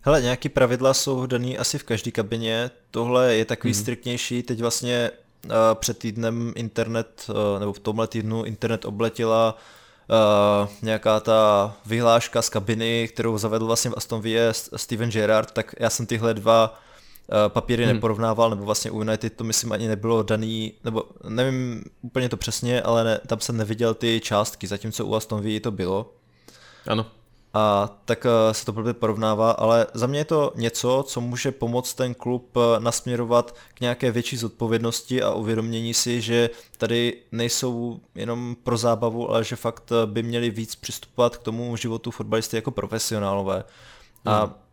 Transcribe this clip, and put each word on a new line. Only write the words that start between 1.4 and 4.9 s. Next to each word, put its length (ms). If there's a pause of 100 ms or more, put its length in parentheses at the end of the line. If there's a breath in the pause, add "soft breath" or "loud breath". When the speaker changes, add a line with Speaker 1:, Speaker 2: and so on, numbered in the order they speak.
Speaker 1:
asi 200
v 60
každý 280
kabině. 600 (200)
Tohle 440
je 100
takový 280
Speaker 2:
Mhm. 60
Speaker 1:
striktnější. 640
Teď 180
vlastně, 500 (340)